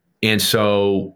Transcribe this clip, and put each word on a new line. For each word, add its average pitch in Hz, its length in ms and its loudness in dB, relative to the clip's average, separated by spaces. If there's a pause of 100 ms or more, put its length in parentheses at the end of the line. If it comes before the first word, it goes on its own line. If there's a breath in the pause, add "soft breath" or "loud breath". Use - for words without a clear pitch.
(240)
And 110 180 0
so 101 760 0